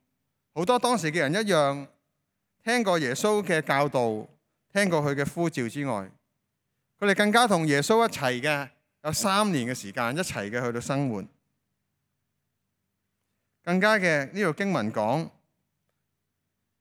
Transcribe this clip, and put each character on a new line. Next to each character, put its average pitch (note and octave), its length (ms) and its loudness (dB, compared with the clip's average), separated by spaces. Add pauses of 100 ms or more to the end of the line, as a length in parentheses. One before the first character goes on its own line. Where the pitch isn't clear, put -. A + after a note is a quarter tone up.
(540)
好 D#3 100 -4
多 B3 140 2
當 A#3+ 180 0
時 D#3+ 160 -2
嘅 E3 60 -2
人 D3 160 0
一 G#3 180 0
樣， C#3+ 340 0 (800)
聽 A#3+ 180 0
過 F#3 160 2
耶 C3 160 -2
穌 G#3 280 0
嘅 E3 180 0
教 D3 260 0
導， A#2 400 -2 (460)
聽 G3 160 2
過 D#3+ 140 2
佢 C#3+ 120 0
嘅 C#3 140 -2
呼 E3+ 220 -2
召 B2 180 -4
之 C#3+ 180 -8
外， G2 240 -6 (880)
佢 G3+ 120 2
哋 F#3+ 40 6
更 G#3 160 2
加 A#3 160 6
同 E3+ 200 2
耶 C#3+ 160 4
穌 A3 260 4
一 - 20 -2
齊 B2+ 300 -2
嘅， C#3+ 300 -2 (340)
有 D#3 80 -4
三 G3+ 400 2
年 B2+ 140 0
嘅 B2+ 80 -4
時 G2+ 180 -12
間 B2 240 -2
一 F3 40 -4
齊 G#2+ 300 -6
嘅 B2 140 -4
去 A#2+ 80 -2
到 A#2 80 -4
生 C#3 300 -2
活。 G2+ 120 -6 (2500)
更 F3+ 180 0
加 G#3+ 160 4
嘅， D#3 360 2
呢 - 120 -4
度 E3 80 2
經 G3+ 200 -2
文 A2 200 0
講， A#2 360 0 (1500)